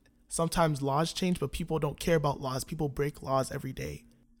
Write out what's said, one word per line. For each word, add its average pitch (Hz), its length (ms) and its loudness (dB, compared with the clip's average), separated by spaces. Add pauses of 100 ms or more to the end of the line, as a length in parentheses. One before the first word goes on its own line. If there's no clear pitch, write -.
(280)
sometimes 165 540 2
laws 143 300 2
change, 180 280 0
but 139 120 -2
people 160 260 -2
don't 147 220 -2
care 170 160 4
about 147 240 0
laws. 131 240 -4
People 156 240 -4
break 143 340 -4
laws 135 300 0
every 135 200 -6
day. - 320 -8 (360)